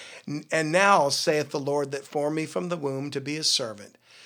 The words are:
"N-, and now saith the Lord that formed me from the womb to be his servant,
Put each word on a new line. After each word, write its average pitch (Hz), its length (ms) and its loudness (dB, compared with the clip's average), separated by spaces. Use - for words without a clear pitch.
"N-, 147 240 -6
and 160 200 0
now 185 380 6
saith 147 400 0
the 156 100 -4
Lord 143 320 -2
that 139 140 -6
formed 151 320 -2
me 160 80 -2
from 180 240 -4
the 175 80 -4
womb 139 340 -4
to 143 80 -4
be 139 160 -6
his 156 140 0
servant, 104 480 -4